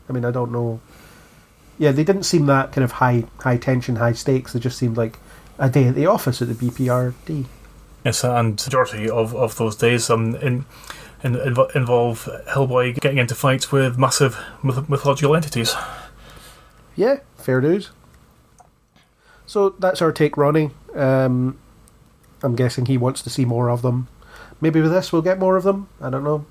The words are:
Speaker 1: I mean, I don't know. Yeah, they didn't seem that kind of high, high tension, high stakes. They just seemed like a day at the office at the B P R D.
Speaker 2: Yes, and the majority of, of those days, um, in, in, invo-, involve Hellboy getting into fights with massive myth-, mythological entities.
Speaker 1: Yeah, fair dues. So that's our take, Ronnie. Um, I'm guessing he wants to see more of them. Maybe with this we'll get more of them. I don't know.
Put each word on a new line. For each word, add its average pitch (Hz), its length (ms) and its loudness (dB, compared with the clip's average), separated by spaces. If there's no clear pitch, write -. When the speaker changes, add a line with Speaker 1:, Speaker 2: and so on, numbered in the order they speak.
Speaker 1:
I 131 60 -8
mean, 123 100 -2
I 120 60 0
don't 123 220 -2
know. 117 280 -4
Yeah, 147 120 4
they 143 120 2
didn't 190 200 2
seem 160 220 2
that 135 260 2
kind 135 140 2
of 123 60 -2
high, 120 320 2
high 123 180 0
tension, 123 380 -2
high 120 180 2
stakes. 131 400 -2
They 123 60 -2
just 127 180 -4
seemed 117 180 -2
like 113 220 -2
a 135 140 2
day 135 160 4
at 131 80 2
the 139 100 2
office 175 340 0
at 120 100 -2
the 117 40 -4
B 123 160 -4
P 127 180 -4
R 123 280 0
D. 147 200 -6
Speaker 2:
Yes, - 180 0
and 117 360 0
the - 100 -8
majority 110 400 0
of, 113 260 0
of 113 220 -2
those 110 180 -2
days, 120 360 2
um, 113 240 0
in, 131 300 -2
in, 123 100 0
invo-, 123 420 -2
involve 120 540 0
Hellboy 127 500 0
getting 139 180 0
into 120 160 0
fights 131 380 -2
with 131 260 2
massive 127 400 2
myth-, 135 260 -2
mythological 143 480 2
entities. 143 400 -2
Speaker 1:
Yeah, 269 260 2
fair 131 220 0
dues. 170 300 0
So 202 220 2
that's 185 300 0
our 165 120 2
take, 151 260 0
Ronnie. 147 320 2
Um, 131 640 2
I'm 123 120 0
guessing 123 300 0
he 131 140 2
wants 127 240 -2
to 123 80 -10
see 135 140 0
more 120 240 0
of 120 120 0
them. 127 280 -2
Maybe 160 220 2
with 156 100 2
this 185 220 0
we'll 165 80 2
get 185 160 0
more 185 180 2
of 185 80 0
them. 196 240 0
I 123 80 -6
don't 135 140 -4
know. 147 280 -2